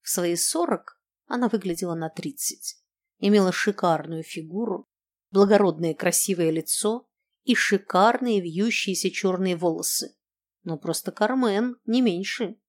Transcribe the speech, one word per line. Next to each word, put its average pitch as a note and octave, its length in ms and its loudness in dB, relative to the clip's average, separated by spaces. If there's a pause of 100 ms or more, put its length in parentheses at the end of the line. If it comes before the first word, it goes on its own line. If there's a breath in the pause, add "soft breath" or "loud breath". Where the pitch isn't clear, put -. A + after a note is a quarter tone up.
В - 80 -14
свои F3 280 -2
сорок - 640 -2 (260)
она B3 220 0
выглядела F3+ 480 -2
на E3 120 -4
тридцать, - 720 -10 (400)
имела G3 300 4
шикарную D#3+ 680 0
фигуру, E3+ 680 -8 (420)
благородное F#3+ 640 4
красивое E3+ 560 0
лицо G#3 580 -2 (360)
и B3 100 4
шикарные A#3 840 2
вьющиеся F#3 720 -2
черные F#3 460 0
волосы. E3+ 600 -2 (480)
Но E3 120 -6
просто E3 360 -4
Кармен, A#3+ 640 0 (100)
не A#3+ 160 2
меньше. G3 540 -2 (120)